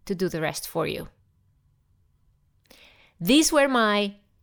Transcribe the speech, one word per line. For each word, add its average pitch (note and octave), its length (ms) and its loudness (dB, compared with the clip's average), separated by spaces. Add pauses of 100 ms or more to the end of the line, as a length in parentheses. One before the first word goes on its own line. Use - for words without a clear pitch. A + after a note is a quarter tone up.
to G3 100 -6
do F3 140 -2
the D#3+ 120 -6
rest - 260 -6
for D#3+ 200 -4
you. - 220 -8 (2000)
These C#4 320 4
were C#4+ 140 4
my G#3 480 0 (280)